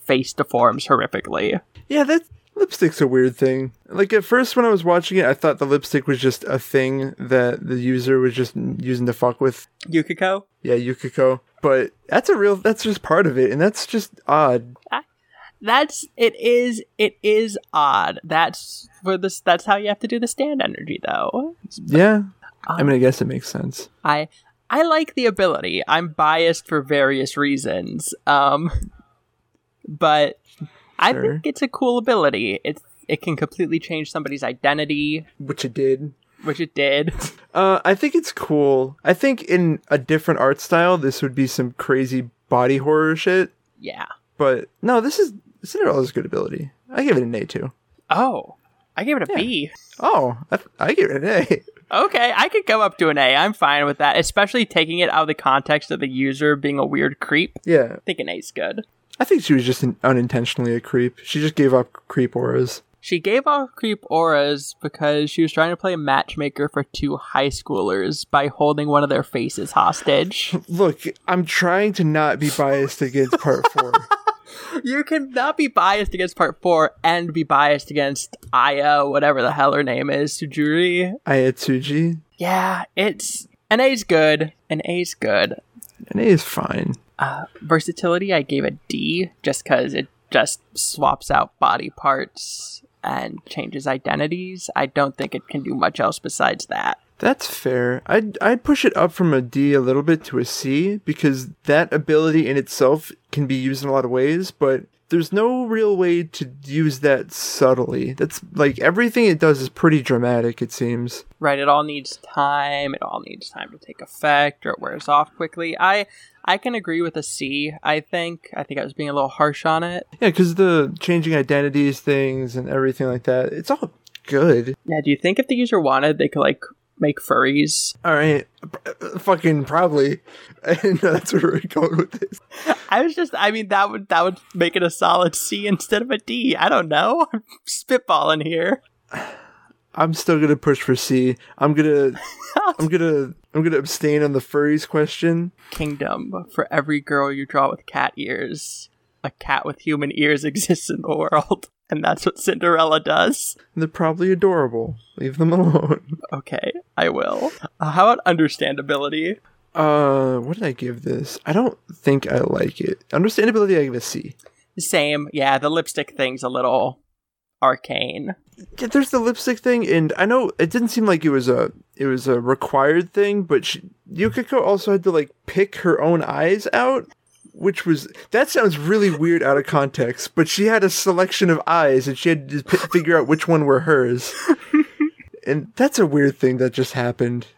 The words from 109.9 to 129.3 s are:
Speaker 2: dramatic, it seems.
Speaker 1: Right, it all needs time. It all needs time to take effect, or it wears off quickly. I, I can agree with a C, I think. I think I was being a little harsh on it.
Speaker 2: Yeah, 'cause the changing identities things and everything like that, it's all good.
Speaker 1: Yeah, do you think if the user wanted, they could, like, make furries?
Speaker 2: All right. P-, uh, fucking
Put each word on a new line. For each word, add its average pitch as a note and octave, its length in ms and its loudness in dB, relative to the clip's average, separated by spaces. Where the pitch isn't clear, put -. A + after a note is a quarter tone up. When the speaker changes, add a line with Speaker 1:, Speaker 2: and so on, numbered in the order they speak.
Speaker 2:
dramatic, A#2+ 580 0
it A#2+ 120 -6
seems. A#2+ 520 -6
Speaker 1:
Right, C#3+ 200 0
it C#3 100 -2
all D3 160 4
needs D3 320 -12
time. C#3+ 800 -4
It - 80 -8
all - 220 -8
needs - 240 -18
time - 220 -16
to - 80 -20
take - 220 -20
effect, C#3+ 680 0
or - 40 -4
it - 100 -6
wears - 280 -10
off D3 280 2
quickly. E3 420 -8
I, G3 280 2
I G3 140 2
can B3 160 -6
agree E3+ 260 -4
with E3 160 -4
a D#3 60 -6
C, C#3+ 500 -6
I D3+ 160 0
think. E3+ 560 -8
I C#3+ 80 -8
think C#3+ 160 -8
I - 40 -4
was C#3+ 80 -10
being D3 160 -8
a C#3+ 60 -4
little C#3 140 0
harsh D3 360 -2
on D#3+ 200 0
it. F3 220 -8
Speaker 2:
Yeah, A3 120 4
'cause E3+ 240 2
the E3 420 4
changing E3 380 0
identities C#3+ 640 2
things C3 560 0
and B2+ 120 -8
everything C3+ 380 0
like B2 160 -4
that, B2+ 300 0
it's D#3+ 180 -6
all - 220 -4
good. C3+ 480 2
Speaker 1:
Yeah, D#3 160 -2
do C#3+ 100 0
you C#3+ 60 2
think F3+ 220 -2
if C4+ 80 2
the - 100 0
user A#3+ 240 2
wanted, C#3+ 380 2
they D3 100 2
could, D3 120 -2
like, C#3 220 0
make D3 180 0
furries? C#3 880 0
Speaker 2:
All E3 100 2
right. D3 320 2
P-, - 280 -14
uh, - 160 -10
fucking D#3+ 460 2